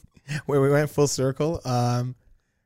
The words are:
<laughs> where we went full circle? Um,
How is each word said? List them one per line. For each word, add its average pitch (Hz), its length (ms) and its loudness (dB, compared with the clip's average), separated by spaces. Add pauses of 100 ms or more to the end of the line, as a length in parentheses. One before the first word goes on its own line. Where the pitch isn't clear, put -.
(200)
<laughs> 147 260 -10
where 139 160 2
we 139 80 4
went 147 180 2
full 147 200 2
circle? 147 560 -2
Um, 123 500 -2 (520)